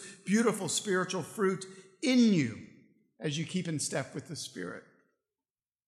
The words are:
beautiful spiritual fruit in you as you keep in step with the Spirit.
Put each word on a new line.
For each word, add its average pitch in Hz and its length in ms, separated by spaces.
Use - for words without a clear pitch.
beautiful 202 420
spiritual 185 540
fruit 190 420
in 247 320
you 110 320
as 151 200
you 165 80
keep 180 200
in 156 120
step - 360
with 127 140
the 139 80
Spirit. - 480